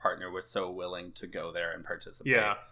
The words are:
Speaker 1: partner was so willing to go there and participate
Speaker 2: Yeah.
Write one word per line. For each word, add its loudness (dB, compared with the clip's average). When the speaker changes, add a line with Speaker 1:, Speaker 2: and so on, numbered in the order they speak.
Speaker 1:
partner 2
was -4
so 2
willing -4
to -10
go -4
there 0
and -8
participate -2
Speaker 2:
Yeah. 6